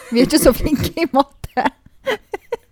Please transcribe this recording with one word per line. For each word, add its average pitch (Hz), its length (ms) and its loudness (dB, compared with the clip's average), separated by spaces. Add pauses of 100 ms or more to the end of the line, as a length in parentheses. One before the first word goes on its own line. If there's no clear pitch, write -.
(120)
Vi 233 80 2
er 254 60 6
ikke 320 120 2
så 269 160 4
flinke - 420 -4
i 330 160 -2
matte. - 580 -2 (340)
<laughs> 466 160 -4 (520)